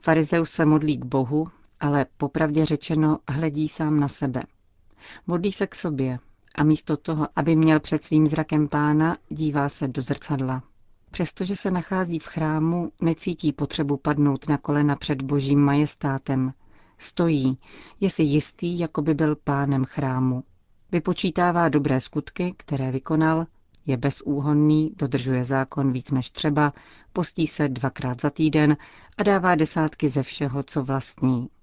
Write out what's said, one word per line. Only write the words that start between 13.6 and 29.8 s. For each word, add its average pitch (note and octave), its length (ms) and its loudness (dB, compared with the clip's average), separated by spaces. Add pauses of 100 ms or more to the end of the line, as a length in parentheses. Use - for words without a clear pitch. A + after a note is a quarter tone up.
padnout C#3+ 520 0
na C#3+ 80 2
kolena D3 380 2
před C#3 260 -4
božím C#3 380 2
majestátem. C#3 960 0 (440)
Stojí, C#3 600 0 (420)
je G3 100 2
si - 140 0
jistý, D#3 560 0
jako E3 220 -2
by D3+ 120 0
byl D3+ 220 2
pánem C#3 500 0
chrámu. C3 580 -2 (480)
Vypočítává F3 800 0
dobré C#3 320 2
skutky, F3+ 560 -6
které C3 340 -4
vykonal, D#3+ 540 0 (400)
je C3+ 120 0
bezúhonný, D3 1000 2
dodržuje B2+ 500 -2
zákon C3+ 460 0
víc B2+ 200 -4
než C3 180 -2
třeba, D3 440 0 (400)
postí E3+ 340 -2
se D3 200 -2
dvakrát B2+ 540 -4
za D3 80 0
týden D3+ 480 2 (400)
a G#3 60 -2
dává F#3 320 4
desátky D#3 540 0